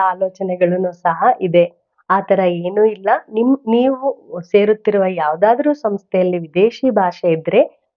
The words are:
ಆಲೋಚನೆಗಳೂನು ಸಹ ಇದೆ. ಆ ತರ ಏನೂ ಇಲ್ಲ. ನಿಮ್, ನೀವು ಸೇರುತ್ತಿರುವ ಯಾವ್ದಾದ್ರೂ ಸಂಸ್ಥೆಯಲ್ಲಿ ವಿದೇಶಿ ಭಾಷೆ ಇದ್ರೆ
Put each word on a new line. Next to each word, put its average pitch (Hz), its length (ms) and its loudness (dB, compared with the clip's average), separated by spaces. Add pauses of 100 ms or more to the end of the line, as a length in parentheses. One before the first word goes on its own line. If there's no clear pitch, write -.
ಆಲೋಚನೆಗಳೂನು 185 920 -2
ಸಹ 170 320 -4 (180)
ಇದೆ. 175 460 0 (220)
ಆ 196 120 2
ತರ 190 180 0
ಏನೂ 180 440 0
ಇಲ್ಲ. 202 260 0 (240)
ನಿಮ್, 247 240 0 (100)
ನೀವು 254 760 -2
ಸೇರುತ್ತಿರುವ 202 640 0
ಯಾವ್ದಾದ್ರೂ 185 680 0
ಸಂಸ್ಥೆಯಲ್ಲಿ 196 640 -2
ವಿದೇಶಿ 185 520 0
ಭಾಷೆ 185 420 0
ಇದ್ರೆ 170 640 -2